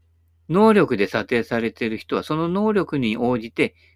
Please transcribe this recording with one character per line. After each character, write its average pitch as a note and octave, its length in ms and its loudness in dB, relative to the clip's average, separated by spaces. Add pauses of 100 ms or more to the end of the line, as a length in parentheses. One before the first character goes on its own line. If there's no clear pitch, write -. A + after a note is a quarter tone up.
(500)
能 G#3 240 4
力 D#3+ 220 4
で G2 120 0
査 G#2+ 180 -4
定 A#2+ 160 0
さ A#2 180 -4
れ A2+ 120 -2
て - 160 -6
い - 20 -4
る A2 80 -6
人 - 180 -6
は G2+ 60 -2
そ D3+ 140 -4
の E3 140 -2
能 G3+ 220 0
力 F3 280 -2
に A2 180 0
応 A#2+ 220 0
じ A2+ 120 -10
て - 240 -2 (200)